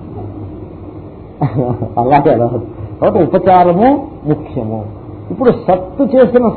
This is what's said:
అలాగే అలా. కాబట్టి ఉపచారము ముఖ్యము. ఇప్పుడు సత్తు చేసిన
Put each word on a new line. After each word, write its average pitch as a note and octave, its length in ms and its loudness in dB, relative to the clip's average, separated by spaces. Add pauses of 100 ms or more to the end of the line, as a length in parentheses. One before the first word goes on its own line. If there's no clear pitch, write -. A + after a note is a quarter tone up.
(2000)
అలాగే C#3+ 320 4
అలా. A#2 160 4 (540)
కాబట్టి G3 220 2
ఉపచారము F#3 840 4 (200)
ముఖ్యము. B2 580 -4 (460)
ఇప్పుడు A#3 200 2
సత్తు - 520 0
చేసిన A#3+ 540 4